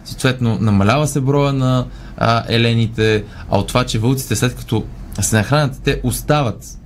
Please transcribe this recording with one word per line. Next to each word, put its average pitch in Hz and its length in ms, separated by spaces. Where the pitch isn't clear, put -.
съответно 123 560
намалява 110 460
се 147 140
броя 139 320
на, 127 340
а, 113 320
елените, 113 760
а 98 80
от 98 100
това, 123 160
че 117 140
вълците, 123 380
след 127 200
като - 280
се 110 160
нахранят, 131 480
те 139 180
остават 127 640